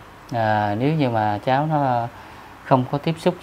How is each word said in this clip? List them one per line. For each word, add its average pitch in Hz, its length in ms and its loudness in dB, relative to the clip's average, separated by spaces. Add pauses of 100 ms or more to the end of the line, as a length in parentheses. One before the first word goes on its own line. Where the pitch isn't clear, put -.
(320)
À, 107 460 2
nếu 143 160 0
như 143 160 2
mà 107 340 0
cháu 135 220 2
nó 135 400 0 (580)
không 127 280 4
có 147 60 -2
tiếp 165 200 -2
xúc 175 240 0